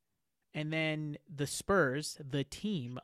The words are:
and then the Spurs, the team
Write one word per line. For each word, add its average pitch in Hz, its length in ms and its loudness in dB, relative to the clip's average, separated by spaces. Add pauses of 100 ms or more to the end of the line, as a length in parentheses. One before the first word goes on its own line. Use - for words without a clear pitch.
(540)
and 156 180 -2
then 156 460 0 (160)
the 139 140 0
Spurs, 151 680 2 (120)
the 139 160 2
team 131 580 -4